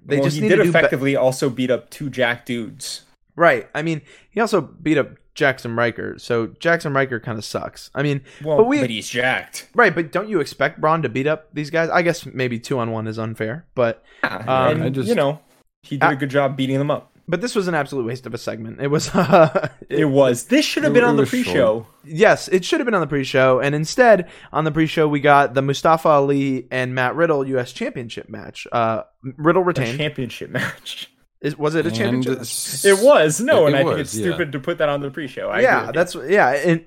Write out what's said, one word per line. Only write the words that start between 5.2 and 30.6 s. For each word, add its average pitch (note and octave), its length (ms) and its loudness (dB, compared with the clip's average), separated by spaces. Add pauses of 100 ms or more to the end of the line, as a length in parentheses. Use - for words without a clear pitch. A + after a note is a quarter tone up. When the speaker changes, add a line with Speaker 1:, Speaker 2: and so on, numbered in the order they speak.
Speaker 1:
Jackson B2+ 420 -2
Riker. A2+ 420 -2
So A#2 300 -2
Jackson D#3+ 440 -2
Riker C3+ 260 0
kinda G#2+ 220 -8
sucks. - 540 -10
I C#3 80 -2
mean, C#3+ 180 -2 (240)
Speaker 2:
Well, D3+ 140 0
Speaker 1:
but A3 60 8
we C#4 160 0
Speaker 2:
but B2 100 -2
he's G#2+ 180 -6
jacked. A#2+ 640 -4
Speaker 1:
Right, G3 200 4
but E3+ 180 -6
don't G3+ 160 -4
you F#3+ 120 0
expect C#3 400 -4
Braun D#3+ 220 2
to B2+ 60 0
beat C3 180 -2
up D3+ 280 -4
these D3 160 -8
guys? D#3+ 180 0
I F3+ 140 2
guess E3 240 -2
maybe B2 320 -4
two C3 200 -4
on A#2 120 -4
one A2 160 -6
is A2 120 -8
unfair, A2+ 460 -6 (100)
but, A#2 300 0 (180)
Speaker 2:
Yeah, - 140 -2
Speaker 1:
um, B2+ 400 2
Speaker 2:
and, D#3+ 80 -2
Speaker 3:
I - 60 0
just C3+ 180 -2
Speaker 2:
you A#3 60 2
know, D3+ 260 0 (420)
he - 140 -10
did C3+ 80 -4
Speaker 1:
I E3 80 4
Speaker 2:
a C#3 40 -2
good C#3 140 -4
job C3+ 260 0
beating C3+ 220 0
them D3 120 0
up. B2+ 160 -4 (220)
Speaker 1:
But F3 120 -2
this A#3+ 140 -6
was F#3 140 -2
an E3+ 80 0
absolute C#3 300 -4
waste B2+ 200 -8
of A#2 80 -12
a A2+ 40 -6
segment. A2+ 440 -10
It C#3+ 60 -2
was, D3 200 0
<laughs> - 60 -6
uh, E3 540 4 (200)
Speaker 2:
It D3+ 180 0
was. C3+ 400 2
This D4 180 4
should - 180 -4
have D4+ 100 2
Speaker 3:
It - 20 4
Speaker 2:
been A#3+ 100 6
Speaker 3:
wa-, A#3+ 60 4
Speaker 2:
on - 40 2
Speaker 3:
it - 40 2
Speaker 2:
the - 40 4
Speaker 3:
was - 80 0
short. B3 140 -2
Speaker 2:
pre-show. A#2 420 0 (180)
Speaker 1:
Yes, E3 440 2
it F#3 160 0
should D#4+ 160 -2
have C#4 60 -2
been A3+ 80 0
on F3+ 60 2
the D#3 60 -2
pre-show. C3 540 2
And C#3+ 120 0
instead, D#3+ 560 4 (240)
on D#3 120 -2
the D#3 80 -2
pre-show, D#3 340 2
we D3 140 0
got C#3+ 340 4
the C3+ 80 0
Mustafa D#3+ 460 2
Ali C#3 640 2
and B2+ 200 -4
Matt B2+ 220 -2
Riddle D3+ 320 0
U C3 140 -2
S B2 120 -6
Championship D#3+ 560 -10
match. - 440 -16
Uh, A2+ 320 0 (180)
Riddle D#3 400 2
Speaker 2:
A F3 40 0
Speaker 1:
retained. C3+ 300 -2
Speaker 2:
championship D3 540 -8
<laughs> A#2+ 80 -4
match. - 500 -10 (320)